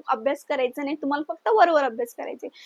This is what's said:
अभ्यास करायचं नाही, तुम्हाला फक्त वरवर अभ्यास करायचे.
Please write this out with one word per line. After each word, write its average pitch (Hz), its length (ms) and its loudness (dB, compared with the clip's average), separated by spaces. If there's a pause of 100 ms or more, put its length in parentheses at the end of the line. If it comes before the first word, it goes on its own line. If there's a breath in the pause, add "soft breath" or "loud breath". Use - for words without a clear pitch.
अभ्यास 262 360 -2
करायचं 262 400 -2
नाही, 285 120 -4
तुम्हाला 294 360 -4
फक्त 330 160 -6
वरवर 339 360 6
अभ्यास 240 300 -4
करायचे. - 340 -10 (180 loud breath)